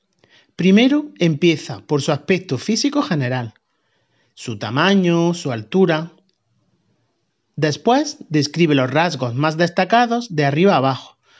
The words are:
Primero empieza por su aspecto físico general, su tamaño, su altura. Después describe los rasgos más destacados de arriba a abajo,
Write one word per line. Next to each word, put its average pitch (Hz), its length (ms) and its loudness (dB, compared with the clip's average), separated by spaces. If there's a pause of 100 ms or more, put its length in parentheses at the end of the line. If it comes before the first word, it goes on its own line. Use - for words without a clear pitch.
(560)
Primero 247 640 2
empieza 160 600 0
por 143 240 -2
su - 80 -2
aspecto 170 480 -2
físico 277 420 -2
general, 127 540 -4 (800)
su 107 240 -12
tamaño, 170 760 0
su 156 180 -8
altura. 165 600 0 (1400)
Después 226 640 0 (120)
describe 151 460 0
los 127 160 0
rasgos 135 420 -2
más 156 240 -2
destacados 226 760 0
de 147 100 0
arriba 165 300 2
a - 20 2
abajo, 131 400 -2 (220)